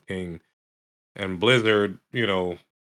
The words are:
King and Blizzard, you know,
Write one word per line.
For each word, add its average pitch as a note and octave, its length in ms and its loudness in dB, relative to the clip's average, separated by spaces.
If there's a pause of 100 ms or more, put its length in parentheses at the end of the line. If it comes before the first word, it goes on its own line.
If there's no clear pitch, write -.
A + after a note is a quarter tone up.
King F2+ 340 -8 (760)
and F#2 240 -6
Blizzard, G#2+ 580 4 (140)
you A#2+ 160 -2
know, F2+ 300 -2 (300)